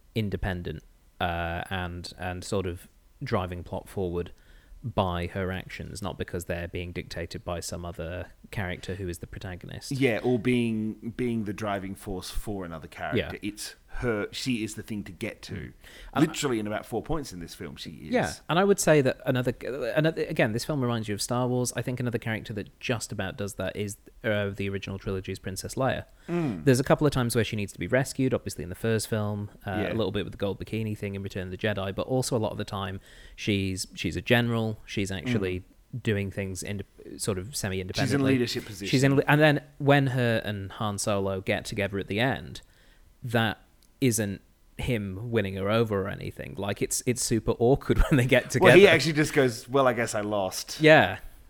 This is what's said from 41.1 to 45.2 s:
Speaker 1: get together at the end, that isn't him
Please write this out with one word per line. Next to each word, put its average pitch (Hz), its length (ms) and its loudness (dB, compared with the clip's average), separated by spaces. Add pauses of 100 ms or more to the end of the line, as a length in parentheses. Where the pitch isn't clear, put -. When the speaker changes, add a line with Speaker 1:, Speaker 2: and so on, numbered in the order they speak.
Speaker 1:
get 101 240 -2
together 101 320 -2
at - 120 -4
the 101 100 0
end, 101 420 -2 (640)
that 113 340 2 (420)
isn't 110 420 2 (360)
him 107 540 -4